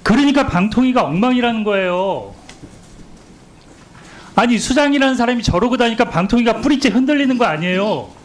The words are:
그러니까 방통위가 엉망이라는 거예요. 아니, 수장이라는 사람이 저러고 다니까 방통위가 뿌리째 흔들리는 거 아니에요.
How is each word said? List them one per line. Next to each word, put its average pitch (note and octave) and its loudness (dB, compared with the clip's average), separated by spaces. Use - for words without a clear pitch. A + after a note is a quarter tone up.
그러니까 C4+ 2
방통위가 A3+ 0
엉망이라는 A#3 0
거예요. F3+ -2
아니, A#3+ 2
수장이라는 C#4 2
사람이 A#3+ -2
저러고 A#3 0
다니까 A#3 0
방통위가 A3+ 0
뿌리째 C4+ 0
흔들리는 C4 0
거 A#3 2
아니에요. F3+ -2